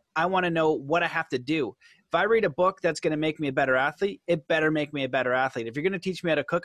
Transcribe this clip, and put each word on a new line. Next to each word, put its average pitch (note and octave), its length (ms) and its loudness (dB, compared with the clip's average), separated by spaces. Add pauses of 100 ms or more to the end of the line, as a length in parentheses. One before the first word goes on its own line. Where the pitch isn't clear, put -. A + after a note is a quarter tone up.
(160)
I E3 120 2
wanna F#3 220 0
know D#3+ 220 2
what D3+ 320 0
I E3+ 40 0
have D#3+ 220 -4
to C3+ 100 -2
do. B2+ 360 -2 (320)
If - 80 -2
I F3 80 2
read A3 220 4
a F3 40 0
book F3+ 320 0
that's E3 200 0
gonna D#3 160 0
make D#3 220 -2
me D3 100 -2
a - 20 0
better C3 240 2
athlete, D#3 520 -2
it E3+ 200 0
better D#3 240 2
make D3+ 220 -2
me C#3 100 -4
a C3 60 -4
better B2+ 240 0
athlete. B2+ 340 0
If A#2 80 -10
you're D3 80 -4
gonna F#3+ 160 -2
teach F3+ 240 -6
me F3+ 60 -2
how D#3 60 2
to D3 100 0
cook, E3+ 200 -2